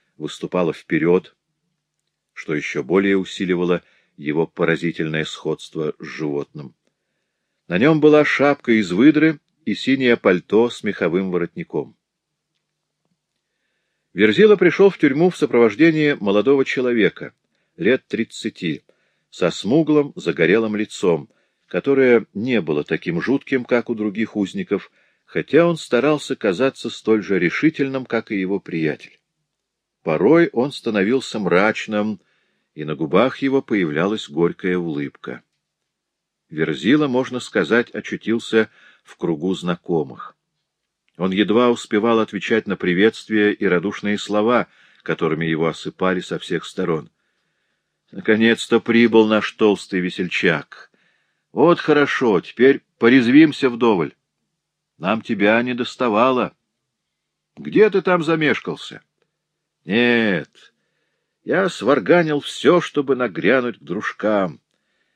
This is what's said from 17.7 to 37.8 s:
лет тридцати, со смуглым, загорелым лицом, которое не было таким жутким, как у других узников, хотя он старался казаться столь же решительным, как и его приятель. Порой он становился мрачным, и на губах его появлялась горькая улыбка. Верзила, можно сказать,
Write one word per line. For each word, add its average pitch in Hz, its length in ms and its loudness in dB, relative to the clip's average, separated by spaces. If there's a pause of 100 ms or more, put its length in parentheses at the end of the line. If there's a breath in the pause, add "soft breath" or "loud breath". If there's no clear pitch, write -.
лет 107 280 0
тридцати, - 760 -8 (500)
со 87 180 -2
смуглым, 147 640 0
загорелым 101 640 0
лицом, 87 520 -2 (380)
которое 123 680 2
не 117 260 -2
было 76 240 -2
таким 82 360 -4
жутким, 127 440 -2
как 120 240 -2
у 120 60 -4
других 107 420 -6
узников, 98 560 -4 (320)
хотя 160 420 2
он 170 120 -2
старался 139 580 -2
казаться 110 540 -2
столь 110 320 0
же 92 160 -2
решительным, 135 640 -2
как - 260 -6
и 104 80 -4
его 95 220 -4
приятель. 78 580 -6 (840)
Порой 110 500 2
он 131 180 -2
становился 113 680 -4
мрачным, 104 800 -2 (540)
и 76 100 -12
на 76 100 -6
губах 90 440 0
его 135 240 0
появлялась 95 640 -2
горькая 85 480 -2
улыбка. 71 640 -8 (1080)
Верзила, 80 580 -2
можно 123 320 -4
сказать, 107 520 -2